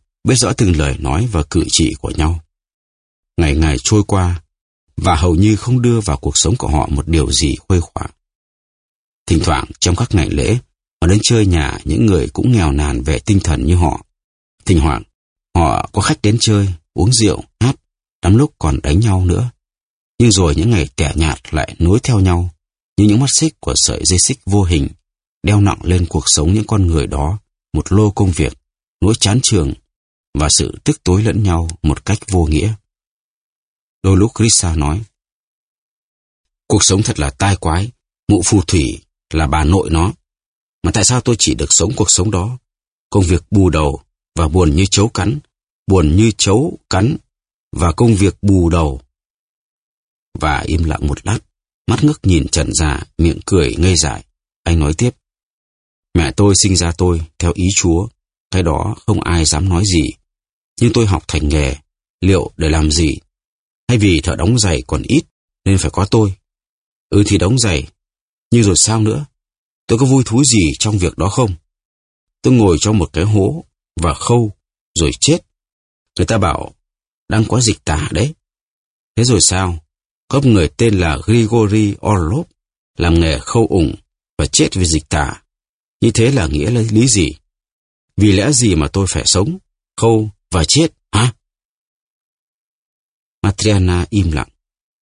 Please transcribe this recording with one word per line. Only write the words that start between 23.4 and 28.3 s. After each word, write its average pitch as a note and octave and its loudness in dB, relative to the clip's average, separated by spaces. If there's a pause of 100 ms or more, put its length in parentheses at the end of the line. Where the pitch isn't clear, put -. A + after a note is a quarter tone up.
của - -4
sợi - -2
dây F#2 2
xích - -4
vô G2+ 2
hình, E2 0 (560)
đeo G#2 2
nặng G2+ 2
lên F2+ 0
cuộc D2+ -2
sống D#2 0
những G#2+ 0
con G2 0
người D#2 0
đó, D2 -4 (340)
một D2+ -4
lô G#2 4
công F#2+ 0